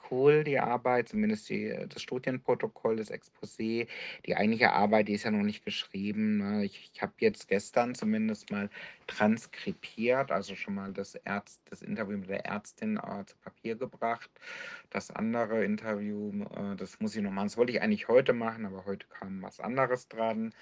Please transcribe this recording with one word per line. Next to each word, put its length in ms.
cool, 360
die 140
Arbeit, 500
zumindest 400
die, 260
das 120
Studienprotokoll, 920
das 160
Exposé. 760
Die 120
eigentliche 340
Arbeit, 380
die 40
ist 120
ja 60
noch 120
nicht 220
geschrieben, 720
ne? 260
Ich, 300
ich 80
habe 180
jetzt 300
gestern 440
zumindest 560
mal 200
transkribiert, 1200
also 240
schon 200
mal 180
das 220
Ärz-, 340
das 120
Interview 360
mit 120
der 160
Ärztin, 500
äh, 300
zu 140
Papier 360
gebracht. 560
Das 220
andere 540
Interview, 800
äh, 220
das 240
muss 140
ich 80
noch 80
machen. 160
Das 100
wollte 160
ich 80
eigentlich 260
heute 240
machen, 340
aber 200
heute 220
kam 340
was 180
anderes 480
dran. 540